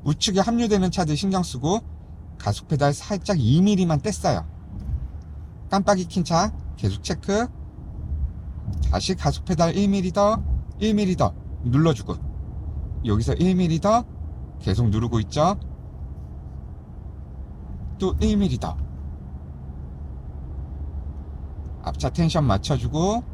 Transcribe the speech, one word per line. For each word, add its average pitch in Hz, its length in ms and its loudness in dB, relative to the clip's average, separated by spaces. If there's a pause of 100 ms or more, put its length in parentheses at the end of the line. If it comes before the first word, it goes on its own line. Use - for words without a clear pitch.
우측에 185 360 2
합류되는 208 500 4
차들 156 260 2
신경 190 260 2
쓰고 165 380 0 (580)
가속 - 300 -2
페달 143 260 4
살짝 196 440 0
이 131 220 6
밀리만 185 400 4
뗐어요. 156 460 0 (1200)
깜빡이 190 360 4
킨 175 180 0
차 175 280 4 (240)
계속 98 280 0
체크. 208 420 0 (1400)
다시 190 240 2
가속 - 300 0
페달 170 320 2
일 202 120 4
밀리 190 240 2
더, 208 300 4 (360)
일 214 160 4
밀리 196 220 4
더 120 180 2 (300)
눌러주고, 135 520 4 (880)
여기서 113 300 2
일 180 200 4
밀리 165 240 4
더 220 260 4 (560)
계속 110 280 2
누르고 113 320 2
있죠. 151 380 2 (2500)
또 190 220 2
일 214 160 4
밀리 202 220 4
더. - 180 -2 (3000)
앞차 - 260 -2
텐션 165 340 2
맞춰주고 143 800 2 (120)